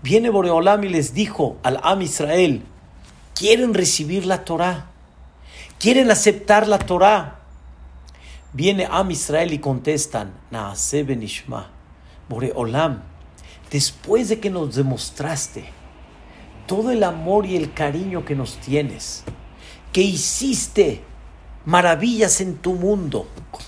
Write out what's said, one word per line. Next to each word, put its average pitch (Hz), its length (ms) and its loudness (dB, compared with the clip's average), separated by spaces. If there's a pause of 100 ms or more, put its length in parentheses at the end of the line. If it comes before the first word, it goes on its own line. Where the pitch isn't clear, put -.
Viene 220 280 4
Boreolam 190 540 4
y 196 40 -4
les 165 240 0
dijo 185 500 -2
al 131 200 0
Am 190 200 2
Israel, 156 600 0 (720)
¿quieren 226 400 4
recibir 180 520 0
la 185 180 -2
Torah? 170 420 -2 (920)
¿Quieren 247 320 4
aceptar 208 560 4
la 208 120 2
Torah? 185 640 2 (1120)
Viene 185 380 0
Am 185 200 0
Israel 160 420 -2
y 147 60 -4
contestan, 135 760 -2 (180)
Naaseh 110 520 -4
Benishma, 117 680 -8 (580)
Boreolam, 123 760 -4 (680)
después 190 580 -2
de 220 120 0
que 226 80 -4
nos 156 280 -4
demostraste 139 880 -6 (1000)
todo 220 240 -2
el 233 120 2
amor 175 420 2
y 185 120 -2
el 151 180 -2
cariño 165 500 -4
que 147 100 -4
nos 135 240 -4
tienes, 135 680 -4 (680)
que - 80 2
hiciste 190 1000 0 (640)
maravillas 180 760 2
en 180 180 -4
tu 185 160 -2
mundo, 175 520 -2 (420)